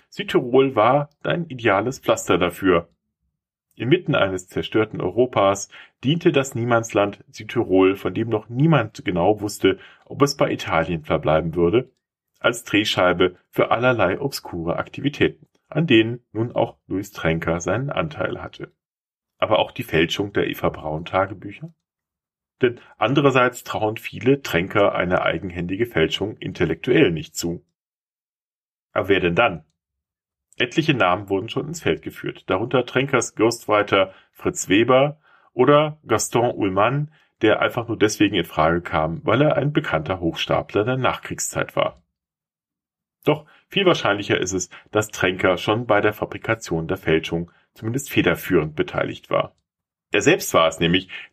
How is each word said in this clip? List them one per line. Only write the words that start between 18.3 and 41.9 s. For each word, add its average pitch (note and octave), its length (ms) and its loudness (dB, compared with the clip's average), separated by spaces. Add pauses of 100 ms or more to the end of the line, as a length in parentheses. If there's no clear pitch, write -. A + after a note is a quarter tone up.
hatte. - 300 -14 (680)
Aber G#2 200 0
auch - 140 -2
die - 100 -10
Fälschung E2+ 500 0
der - 160 0
Eva - 200 -4
Braun D#2 360 -6
Tagebücher? G2+ 720 -4 (880)
Denn A#2+ 180 0 (160)
andererseits B2+ 680 2
trauen G#2+ 320 -4
viele B2+ 440 -2
Tränker G2 540 0
eine F2 280 0
eigenhändige F2 640 -4
Fälschung F2 500 -2
intellektuell F2+ 760 -2
nicht D#2 240 -8
zu. - 320 -8 (1300)
Aber G2 160 -2
wer G2 100 4
denn F2 160 0
dann? G2+ 300 2 (920)
Etliche D3 380 0
Namen G2 340 0
wurden G2 200 -2
schon - 180 -8
ins D#2+ 160 -12
Feld E2 200 -2
geführt, - 460 -12
darunter A#2 380 0
Tränkers C3 480 0
Ghostwriter G#2 800 2 (160)
Fritz - 380 -6
Weber B2+ 500 4 (340)
oder D3 540 4
Gaston A#2+ 480 0
Ullmann, A2 560 0 (320)
der G#2+ 180 4
einfach A2 280 -2
nur G#2+ 100 -6
deswegen G#2 380 2
in E2 80 2
Frage E2 360 2
kam, D#2+ 440 -2
weil A2+ 180 2
er D3+ 140 2
ein C#3+ 160 0
bekannter F2 480 -4
Hochstapler E2+ 640 -2
der B2+ 120 -2
Nachkriegszeit - 800 -4
war. - 260 -2 (1200)